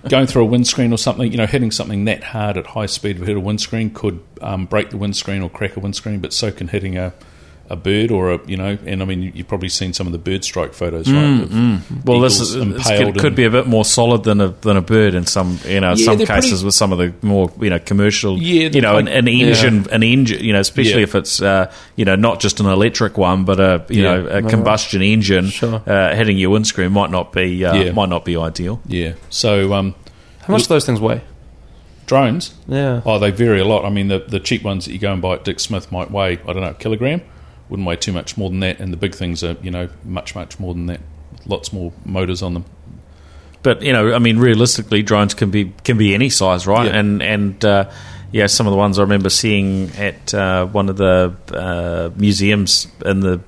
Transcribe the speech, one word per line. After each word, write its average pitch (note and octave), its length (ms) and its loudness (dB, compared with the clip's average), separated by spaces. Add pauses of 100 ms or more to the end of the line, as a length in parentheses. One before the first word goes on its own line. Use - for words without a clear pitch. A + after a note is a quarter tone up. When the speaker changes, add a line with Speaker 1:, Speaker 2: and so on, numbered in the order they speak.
Speaker 1:
going C3+ 160 4
through B2+ 160 2
a A2+ 40 6
windscreen A#2+ 460 2
or A#2 60 0
something, A#2+ 340 -2
you A#2 60 -4
know, A2+ 80 2
hitting B2 240 0
something G2+ 360 -4
that G#2+ 180 -2
hard G#2 340 -4
at F2 80 -6
high G#2+ 220 -6
speed, G2+ 300 -6
if F2 40 -10
it F2+ 60 -6
hit G#2 100 -2
a - 20 -2
windscreen, G#2+ 520 -4
could, F#2 280 -6 (220)
um, F#2+ 240 -6
break G#2+ 240 -2
the - 80 -10
windscreen G2 460 -6
or E2+ 80 -6
crack - 260 -8
a - 20 -8
windscreen, G2+ 400 -8
but - 140 -8
so G#2+ 180 -4
can F#2 160 -10
hitting F#2 300 -6
a, F#2 160 -6 (560)
a F2+ 80 -8
bird G#2 340 0
or F#2 220 0
a, F2 140 -2
you F#2 100 -6
know, G2 280 -4
and F#2+ 160 -6
I F#2 40 -4
mean, F#2 160 -4
you, F#2 120 -6
you've - 140 -12
probably F#2+ 220 -6
seen F#2 240 -4
some F#2+ 120 -6
of F2 60 -4
the E2 80 -6
bird F#2+ 240 -4
strike - 300 -6
photos, E2+ 360 -4
right? C#3+ 140 4
Speaker 2:
Mm, C#3 160 2
Speaker 1:
With F2+ 140 -4
Speaker 2:
mm. A2 520 0
Well, A#2+ 140 4
this B2 160 4
Speaker 1:
eagles A2 200 -2
Speaker 2:
is, - 0 -
it's A#2+ 340 -2
Speaker 1:
impaled G#2 240 2
Speaker 2:
could, G2+ 80 0
could D3+ 60 2
Speaker 1:
and C3 100 0
Speaker 2:
be B2 80 4
a A2+ 40 4
bit A#2+ 160 2
more A2 200 4
solid A#2 400 2
than G#2 160 4
a, F#2+ 80 2
than G2+ 260 0
a F#2+ 60 4
bird G#2+ 340 4
in F2 100 0
some, F2+ 400 -2
you G2 140 0
know, F#2 120 2
Speaker 1:
Yeah, F#2 40 2 (100)
Speaker 2:
some A2 120 4
Speaker 1:
they're D3+ 100 2
pretty G#2 140 2
Speaker 2:
cases G2 240 0
with G2 80 0
some G2+ 180 2
of F2+ 60 0
the F2 160 0 (120)
more, G2 240 2 (120)
you G#2+ 80 0
know, F2+ 100 0
commercial, G2+ 640 0
Speaker 1:
Yeah, D#3+ 320 2
Speaker 2:
you C#3+ 80 4
know, G#2+ 160 4
an, G#2+ 80 4
Speaker 1:
they're - 140 0
Speaker 2:
an A#2+ 80 4
Speaker 3:
Yeah. A#2+ 180 4
Speaker 2:
engine, A2+ 440 4
an A2+ 140 2
engine, A#2 400 2
you A2+ 80 0
know, G2+ 80 4
especially G#2 380 2
Speaker 1:
Yeah. A2 60 4
Speaker 2:
if G2+ 120 -2
it's, - 260 -2
uh, G2 300 2 (240)
you A2 80 0
know, F#2+ 140 4
not G#2+ 240 2
just G2+ 180 -2
an G#2 60 2
electric G2 520 2
one, F#2+ 280 2
but F#2+ 160 2
a, F#2 260 2
you G#2+ 160 2
Speaker 1:
Yeah. F2+ 120 4
Speaker 2:
know, F#2 120 -2
a G2 140 -2
Speaker 3:
Right. A2 100 -2
Speaker 2:
combustion G#2+ 500 0
engine, G2 460 2
Speaker 3:
Sure. A2 400 -4
Speaker 2:
uh, F#2+ 260 2
hitting G#2 240 2
your F#2 120 2
windscreen G2+ 420 0
might G2+ 200 2
not F2+ 200 -4
be, F2+ 320 -2
uh, F2 100 2
Speaker 1:
Yeah. F#2 200 2
Speaker 2:
might G2+ 160 0
not F2 160 -4
be F2 100 -2
ideal. E2 500 -4
Speaker 1:
Yeah. E2+ 280 -4 (160)
So, G2+ 440 2
um, G2 220 0 (460)
Speaker 3:
How - 100 -4
much G#3+ 120 4
Speaker 1:
l- - 20 0
Speaker 3:
do - 80 2
those D3+ 120 2
things A#2 140 0
weigh? A2+ 220 0 (840)
Speaker 1:
Drones? C3+ 480 0 (140)
Speaker 3:
Yeah. C3+ 380 -2
Speaker 1:
Oh, A2 120 2
they G2+ 140 2
vary G#2 300 2
a F#2+ 40 2
lot. G#2+ 200 2
I G2+ 40 -2
mean, G2+ 200 -2
the, F#2+ 180 0
the G2+ 140 -4
cheap A#2 220 -2
ones F#2+ 240 -4
that - 40 -10
you F#2 80 -8
go G2+ 140 -2
and F#2 80 -4
buy F#2 140 -2
at - 100 -14
Dick F#2+ 160 -4
Smith - 280 -6
might F2+ 220 -8
weigh, G2 220 -2 (120)
I F2+ 60 -8
don't F#2 120 -6
know, F2 80 -6
a - 20 -14
kilogram. B2 480 -4 (480)
Wouldn't F#2+ 180 -6
weigh E2+ 80 -2
too G2+ 160 -6
much - 240 -8
more G2 140 -4
than F#2 100 -4
that. F#2+ 220 -4
And F#2 100 -8
the E2+ 60 -8
big F#2+ 180 -4
things E2+ 300 -6
are, E2+ 180 -4
you F#2 80 -8
know, F2+ 160 -6 (160)
much, - 320 -10
much F2 240 -14
more F2+ 140 -8
than F2 140 -8
that. F2 120 -8 (460)
Lots - 260 -6
more F2 220 -8 (100)
motors F#2 400 -4
on F2+ 100 -6
them. F2 120 -8 (1000)
Speaker 2:
But, A#2+ 180 2
you C#3 120 0
know, A2+ 200 4
I A#2+ 60 2
mean, A#2 200 4
realistically, A2+ 640 2
drones G#2 300 2
can G2+ 180 -2
be, G2+ 200 -2 (140)
can A#2+ 120 2
be G#2 160 4
any B2 160 2
size, F#2 380 0
right? A2 200 4
Speaker 1:
Yeah. G#2 120 0
Speaker 2:
And, G#2 240 0
and, G2+ 400 -2
uh, G2+ 260 4 (440)
yeah, G#2 140 2
some A2 200 0
of G2+ 40 2
the G2 60 2
ones G2+ 220 2
I G2+ 40 4
remember G2 260 2
seeing F#2+ 680 0
at, G2+ 360 -6
uh, F#2 320 0
one G2+ 240 0
of F#2+ 80 -4
the, F#2 360 4 (200)
uh, F2 560 -4 (100)
museums G2+ 680 2 (180)
in F#2+ 160 2
the F#2 260 0